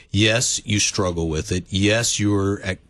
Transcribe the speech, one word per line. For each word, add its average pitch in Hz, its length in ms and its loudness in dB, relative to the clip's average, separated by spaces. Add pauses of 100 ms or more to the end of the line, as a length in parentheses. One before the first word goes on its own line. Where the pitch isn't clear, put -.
yes, 110 540 2
you 104 160 -2
struggle 85 480 -2
with 78 240 -4
it. 90 180 -4
Yes, 104 480 2
you're, 101 460 2
uh, 92 120 -4 (140)